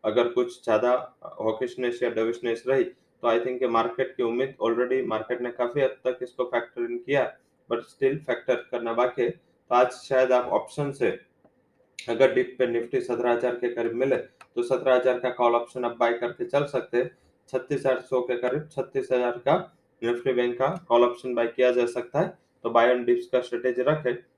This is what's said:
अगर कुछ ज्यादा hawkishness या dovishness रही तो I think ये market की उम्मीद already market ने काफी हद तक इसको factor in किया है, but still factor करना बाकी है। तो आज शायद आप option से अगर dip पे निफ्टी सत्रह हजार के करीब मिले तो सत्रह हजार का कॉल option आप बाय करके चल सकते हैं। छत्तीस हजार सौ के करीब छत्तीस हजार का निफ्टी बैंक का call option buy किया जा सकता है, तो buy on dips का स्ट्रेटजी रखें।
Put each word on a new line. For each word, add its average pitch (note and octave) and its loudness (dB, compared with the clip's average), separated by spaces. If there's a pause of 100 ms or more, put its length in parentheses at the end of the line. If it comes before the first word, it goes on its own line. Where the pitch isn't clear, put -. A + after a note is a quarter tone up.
अगर A#2 2
कुछ - -2
ज्यादा A#2 2 (260)
hawkishness A#2+ -2
या A2+ 0
dovishness A#2 -2
रही C3 4 (400)
तो A#2+ 2
I A2+ 4
think B2 -2
ये B2+ 0
market C3 0
की B2+ 0
उम्मीद A#2+ -2
already B2 0
market A2+ -4
ने B2 -6
काफी B2 -2
हद C3+ 4
तक B2+ -4
इसको B2+ -6
factor B2 -4
in A#2+ -4
किया C3+ 0
है, - -6 (340)
but A#2 -2
still C3+ -2
factor B2+ -2
करना A#2 -6
बाकी B2 0
है। A#2 2
तो - -6
आज B2 6
शायद C3 0
आप B2 4
option C#3 -2
से G#2 0 (880)
अगर A#2+ 4
dip B2 0
पे B2+ 4
निफ्टी A#2 -2
सत्रह A#2+ -2
हजार A#2+ 0
के A#2+ -4
करीब A#2 -2
मिले C3 0 (400)
तो A#2+ -2
सत्रह B2+ 2
हजार B2 2
का B2+ -2
कॉल A#2 2
option B2 -4
आप A#2 -4
बाय A#2+ 2
करके A#2+ -6
चल C#3+ 0
सकते A#2+ -4
हैं। - -2 (300)
छत्तीस C3 -4
हजार B2+ 0
सौ B2+ -2
के B2 -4
करीब B2+ -4
छत्तीस C3+ -4
हजार B2 2
का C3+ -2 (260)
निफ्टी A#2+ 0
बैंक A#2+ 0
का D3+ -2
call A#2+ 6
option B2 -2
buy A#2 0
किया B2 2
जा A#2+ 2
सकता B2 -4
है, - -4 (260)
तो A#2 -4
buy A#2 6
on A#2+ 0
dips A#2+ 2
का B2 0
स्ट्रेटजी B2 -4
रखें। C3+ 0 (140)